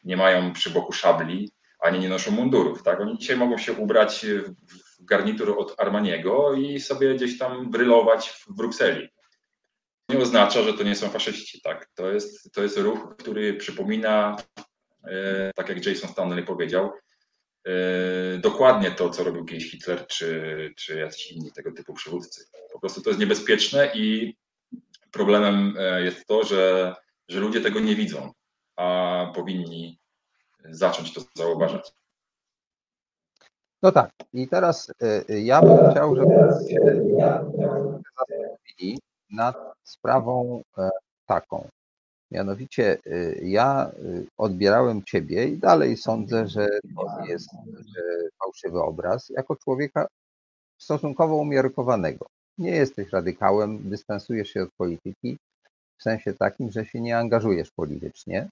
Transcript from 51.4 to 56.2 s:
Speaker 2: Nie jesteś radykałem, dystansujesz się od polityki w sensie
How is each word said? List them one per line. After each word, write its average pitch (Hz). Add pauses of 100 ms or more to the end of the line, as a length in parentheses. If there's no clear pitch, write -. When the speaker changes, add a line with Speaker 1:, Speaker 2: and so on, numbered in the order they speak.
Speaker 2:
Nie 180
jesteś 135
radykałem, 98
dystansujesz 104
się 95
od 92
polityki 98 (640)
w -
sensie 107